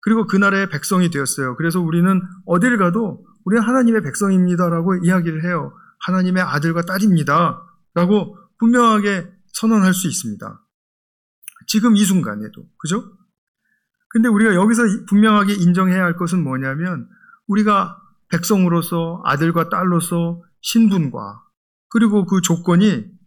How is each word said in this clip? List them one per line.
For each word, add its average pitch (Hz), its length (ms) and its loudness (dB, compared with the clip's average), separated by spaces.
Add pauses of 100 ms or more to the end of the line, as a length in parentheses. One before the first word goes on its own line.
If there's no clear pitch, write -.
그리고 220 260 0
그 196 100 -2
나라의 196 320 0
백성이 180 400 -2
되었어요. 135 480 -6
그래서 165 240 -2
우리는 175 420 0 (220)
어딜 208 320 0
가도 185 500 -2 (180)
"우리는 220 180 0
하나님의 233 400 2
백성입니다"라고 180 920 0
이야기를 170 480 0
해요. 160 300 -6 (260)
"하나님의 185 420 0
아들과 165 400 -2
딸입니다"라고 175 1500 -2 (220)
분명하게 220 760 2 (220)
선언할 208 400 2
수 185 140 -6
있습니다. 107 540 -10 (1040)
지금 220 280 2
이 208 80 4
순간에도, 110 640 -4 (100)
그죠? 190 380 -8 (920)
근데 233 200 2
우리가 214 260 4
여기서 220 320 4
이, 208 200 -2
분명하게 208 480 4
인정해야 185 480 2
할 170 140 -2
것은 175 260 -2
뭐냐면 135 680 -6 (380)
우리가 202 520 0 (300)
백성으로서, 170 960 0
아들과 165 440 0
딸로서 170 720 -2 (180)
신분과 139 840 0 (460)
그리고 214 360 2
그 190 160 0
조건이 170 640 2 (200)